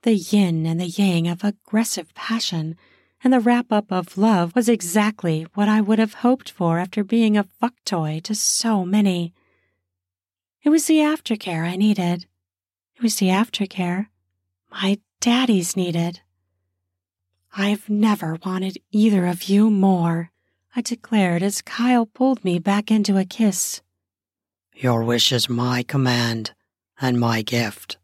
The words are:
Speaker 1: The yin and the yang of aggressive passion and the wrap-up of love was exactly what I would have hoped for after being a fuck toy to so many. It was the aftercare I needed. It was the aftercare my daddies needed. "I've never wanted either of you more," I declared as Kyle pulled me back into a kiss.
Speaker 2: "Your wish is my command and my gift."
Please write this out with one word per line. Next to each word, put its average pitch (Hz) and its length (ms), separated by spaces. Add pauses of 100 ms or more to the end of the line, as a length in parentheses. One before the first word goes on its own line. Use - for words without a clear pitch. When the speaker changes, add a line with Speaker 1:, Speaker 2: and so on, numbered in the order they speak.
Speaker 1:
The 226 140
yin 175 500
and 165 160
the 180 60
yang 175 400
of 170 160
aggressive 214 720
passion 165 600 (480)
and 254 80
the 254 80
wrap-up 233 520
of 185 260
love 190 380
was 226 120
exactly 185 840
what 208 160
I 214 100
would 214 200
have 220 160
hoped 247 340
for 170 300
after 185 260
being 220 320
a 202 60
fuck 233 320 (100)
toy 156 400
to 214 100
so 214 480
many. 180 500 (1300)
It 294 40
was 311 160
the 311 140
aftercare 220 680
I 180 100
needed. 185 500 (720)
It - 60
was 226 160
the 190 100
aftercare 190 800 (640)
my 202 280 (200)
daddies 240 560
needed. 175 460 (1300)
"I've 202 340
never 208 560
wanted 185 320 (140)
either 208 340
of 180 240
you 202 200
more," 175 640 (420)
I 247 80
declared 190 640
as 196 180
Kyle 240 440
pulled 254 380
me 175 160
back 202 320
into 202 260
a 190 80
kiss. - 560 (920)
Speaker 2:
"Your 117 300
wish 117 280
is 123 180
my 123 340
command 120 680 (460)
and 127 200
my 117 220
gift." 113 640